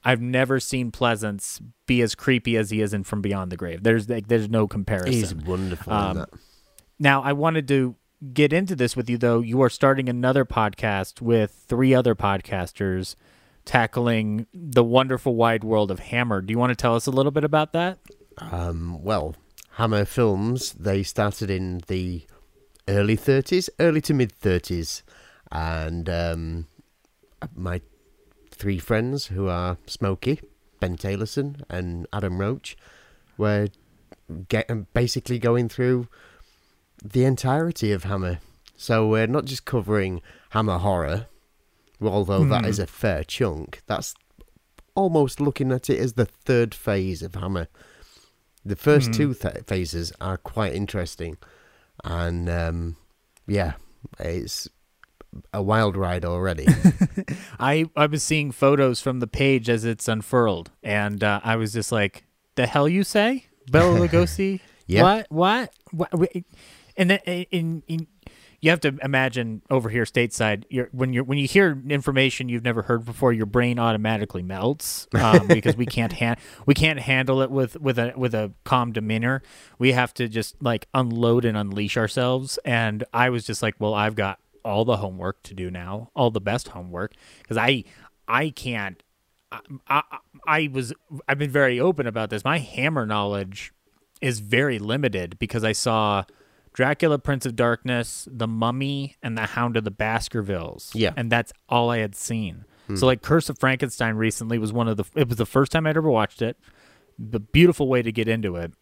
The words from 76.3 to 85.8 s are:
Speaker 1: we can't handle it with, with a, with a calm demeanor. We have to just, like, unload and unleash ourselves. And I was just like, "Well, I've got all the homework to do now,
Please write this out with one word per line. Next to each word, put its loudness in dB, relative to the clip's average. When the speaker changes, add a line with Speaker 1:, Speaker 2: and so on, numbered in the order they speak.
Speaker 1:
we 6
can't 2
handle 0
it 0
with, -2
with 0
a, -2
with -2
a -2
calm 2
demeanor. -2
We 6
have 2
to -2
just, -6
like, -2
unload 2
and 0
unleash -2
ourselves. -2
And 0
I 4
was -2
just -4
like, -2
"Well, 0
I've 0
got -4
all 0
the 2
homework -6
to -16
do -8
now, -10